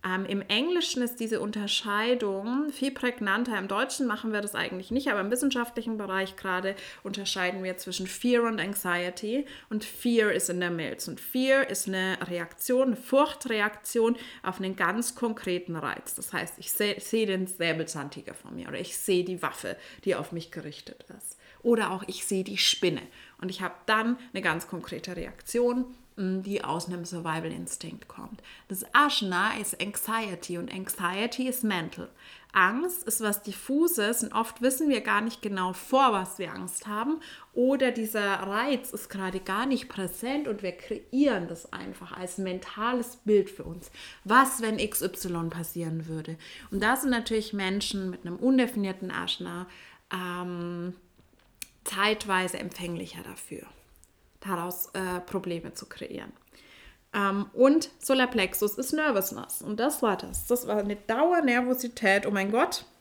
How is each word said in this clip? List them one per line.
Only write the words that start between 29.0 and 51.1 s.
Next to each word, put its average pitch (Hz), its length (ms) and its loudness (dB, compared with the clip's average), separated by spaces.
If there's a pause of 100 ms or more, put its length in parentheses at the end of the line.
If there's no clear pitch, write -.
ist - 240 -4
Anxiety 196 760 -4
und 175 140 -6
Anxiety 196 760 -2
ist 247 160 -2
mental. 175 440 -2 (440)
Angst 240 500 4
ist - 180 -2
was 208 220 0
Diffuses 240 800 2
und - 100 -4
oft 226 300 -2
wissen 269 260 4
wir 233 140 4
gar 208 180 4
nicht 226 220 -4
genau, 185 320 -2
vor 262 380 4
was 185 260 -2
wir 175 140 -6
Angst 185 340 -8
haben 240 340 -2 (320)
oder 254 380 4
dieser 220 320 -2
Reiz 202 720 0
ist - 180 -8
gerade 190 300 -4
gar 208 260 0
nicht 262 240 0
präsent 247 580 -2
und 208 140 -2
wir 185 100 -2
kreieren 214 760 2
das 170 260 -10
einfach 185 380 -10
als 180 260 -8
mentales 214 760 -2 (100)
Bild 202 240 6
für - 140 -12
uns. 175 260 -12 (340)
Was, 254 380 6
wenn 220 160 0
X 208 240 0
Y 170 480 -2
passieren 165 560 -4
würde? 160 320 -6 (320)
Und 196 120 0
da 226 140 4
sind 277 140 2
natürlich 226 420 0
Menschen 196 560 0
mit 180 160 -8
einem 175 120 -6
undefinierten 208 760 2
Ajna, 175 560 -4 (440)
ähm, 180 840 -6 (880)